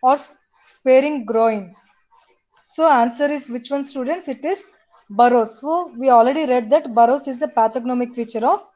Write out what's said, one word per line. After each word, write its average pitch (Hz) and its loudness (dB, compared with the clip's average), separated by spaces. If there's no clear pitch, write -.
or 254 4
s-, - -6
sparing 269 2
groin. 220 -2
So 320 0
answer 247 2
is 285 -4
which 240 -10
one, 277 -4
students? 277 -6
It 262 -8
is 381 -6
burrows. 233 2
So 320 -4
we 262 0
already 254 4
read 247 0
that 302 0
burrows 247 2
is 254 -8
a 302 -4
pathognomic 247 -2
feature 233 -6
of 370 0